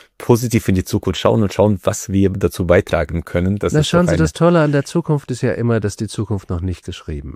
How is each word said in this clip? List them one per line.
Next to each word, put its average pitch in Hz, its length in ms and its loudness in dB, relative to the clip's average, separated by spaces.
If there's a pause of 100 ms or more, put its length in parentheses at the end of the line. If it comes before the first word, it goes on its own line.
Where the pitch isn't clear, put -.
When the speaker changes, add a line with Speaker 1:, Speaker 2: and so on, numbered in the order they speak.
(180)
Speaker 1:
positiv 117 500 2
in 98 80 2
die 92 80 0
Zukunft - 360 -2
schauen 110 240 2
und 95 80 -2
schauen, 104 320 2
was - 260 -4
wir 95 200 4
dazu 95 360 -2
beitragen 85 600 2
können, 92 320 0
dass 92 160 -2
Speaker 2:
Na, 151 60 4
Speaker 1:
es 151 80 2
Speaker 2:
schauen 175 180 2
Speaker 1:
doch 165 60 0
Speaker 2:
Sie, 87 40 2
Speaker 1:
eine 160 80 2
Speaker 2:
das 156 100 -2
Tolle 170 280 2
an 147 100 2
der 143 140 0
Zukunft 156 460 -2
ist 120 100 -6
ja 120 100 0
immer, 117 280 0
dass 101 160 -4
die 107 120 -6
Zukunft 104 420 -6
noch 87 120 -4
nicht 90 240 -6
geschrieben 73 500 -10